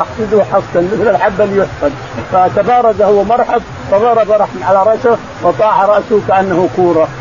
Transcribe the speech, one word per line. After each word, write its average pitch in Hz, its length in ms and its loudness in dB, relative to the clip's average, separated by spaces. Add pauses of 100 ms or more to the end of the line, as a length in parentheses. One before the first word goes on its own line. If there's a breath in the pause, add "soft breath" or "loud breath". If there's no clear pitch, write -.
أحصده 202 420 0
حصدا 180 500 -2
مثل 208 160 0
الحب 196 320 0
اللي 202 160 0
يحصد". 165 340 -2 (400)
فتبارز 208 680 2
هو 202 220 4
مرحب، 233 380 0 (300)
فضرب 220 400 2
رحم - 320 -2
على 190 200 2
رأسه، 220 340 2 (260)
وطاح 190 380 2
رأسه 208 460 2
كأنه 185 480 0
كورة، 165 320 2 (140)